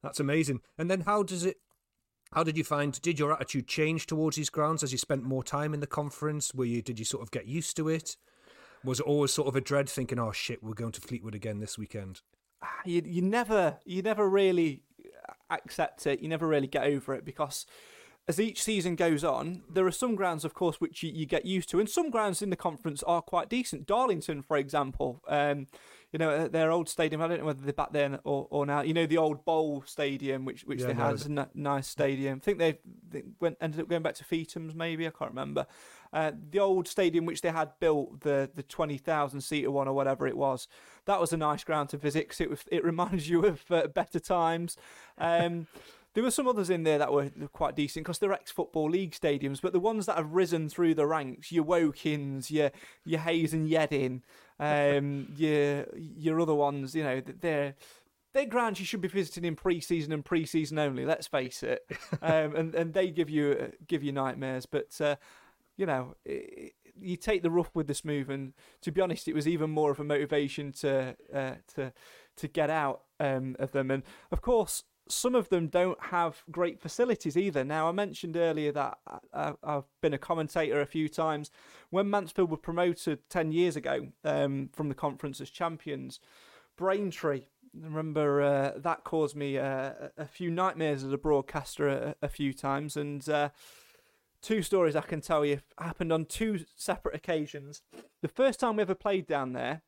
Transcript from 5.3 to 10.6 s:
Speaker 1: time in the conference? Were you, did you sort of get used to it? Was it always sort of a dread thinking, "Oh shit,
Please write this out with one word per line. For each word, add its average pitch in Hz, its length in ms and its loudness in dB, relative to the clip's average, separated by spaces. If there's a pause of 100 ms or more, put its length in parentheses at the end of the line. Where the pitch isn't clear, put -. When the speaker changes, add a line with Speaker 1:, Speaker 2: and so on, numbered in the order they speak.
Speaker 1:
time 151 300 -4
in 147 60 -4
the 147 80 -6
conference? 151 680 -4
Were 131 120 -2
you, 117 160 0
did 110 180 -8
you 110 60 -6
sort - 180 -4
of 113 80 -12
get - 160 -6
used 156 300 -4
to 156 100 0
it? 160 300 -2 (680)
Was 127 160 -2
it 147 60 0
always 147 260 4
sort 147 160 0
of 131 80 -2
a 135 60 2
dread 143 260 0
thinking, 131 320 -4
"Oh 113 140 -2
shit, - 280 -6